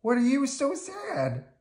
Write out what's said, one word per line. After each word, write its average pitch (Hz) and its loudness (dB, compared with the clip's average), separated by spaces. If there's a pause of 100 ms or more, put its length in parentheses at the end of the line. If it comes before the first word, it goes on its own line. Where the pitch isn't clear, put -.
What 240 2
are - 2
you 269 4
so - -2
sad? 143 -4 (160)